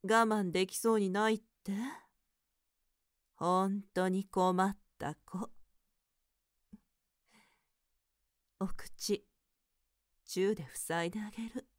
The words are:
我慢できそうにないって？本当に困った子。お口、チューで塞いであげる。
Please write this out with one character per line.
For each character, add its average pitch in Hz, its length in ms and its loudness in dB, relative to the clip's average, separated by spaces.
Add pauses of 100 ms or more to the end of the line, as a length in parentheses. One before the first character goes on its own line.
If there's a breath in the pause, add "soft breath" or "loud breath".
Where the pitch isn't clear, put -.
我 220 220 6
慢 208 260 2
で 185 160 2
き - 100 -10
そ 226 200 4
う 214 40 4
に 190 100 2
な 208 200 2
い 220 60 2
っ 220 60 -12 (220)
て？ 196 80 -6 (1600 loud breath)
本 190 460 2 (100)
当 185 160 0
に 190 160 0
困 185 400 2
っ 196 140 -2 (200)
た - 160 -6
子。 - 360 -10 (3000 soft breath)
お 196 80 -2
口、 - 580 -4 (1000)
チ - 160 -6
ュ 196 120 2
ー - 20 0
で 151 180 -10
塞 170 360 -4
い - 20 -4
で 214 100 -8
あ 214 100 -8
げ 226 180 -10
る。 - 180 -10 (120)